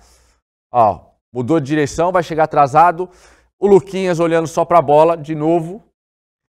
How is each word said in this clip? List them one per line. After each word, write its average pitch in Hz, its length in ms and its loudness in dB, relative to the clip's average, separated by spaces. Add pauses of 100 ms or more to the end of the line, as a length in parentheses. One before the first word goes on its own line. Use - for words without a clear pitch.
(720)
Ó, 110 280 0 (320)
mudou 127 280 -2
de 131 60 -6
direção, 156 440 -2
vai 180 140 0
chegar 156 200 -2
atrasado. 151 640 0 (500)
O 190 100 0
Luquinhas 185 500 0
olhando 165 300 -2
só 170 160 -2
pra 170 180 2
bola, 156 340 4
de 156 200 -10
novo. 165 480 -4 (640)